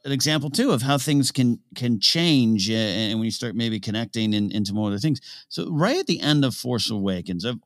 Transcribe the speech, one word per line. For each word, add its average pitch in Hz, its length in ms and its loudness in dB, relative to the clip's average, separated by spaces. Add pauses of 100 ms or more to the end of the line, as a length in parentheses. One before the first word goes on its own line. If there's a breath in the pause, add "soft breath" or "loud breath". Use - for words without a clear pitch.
an 139 60 -6
example, 147 380 0
too, 254 220 2
of 127 100 2
how 139 160 2
things 139 340 2
can, 123 280 2 (160)
can 120 240 0
change, 120 720 4
uh, - 20 2
and 110 460 0
when 113 60 0
you 113 60 -2
start 113 240 -6
maybe 110 240 -2
connecting 110 540 -2
in, 104 180 0
into 101 220 -2
more 107 140 0
other 101 100 -2
things. 143 240 0 (280 loud breath)
So - 220 -6
right 185 260 2
at 381 100 -2
the - 120 0
end 143 260 2
of 127 100 -2
Force 123 340 -2
Awakens, 95 560 -2
I've 120 200 -4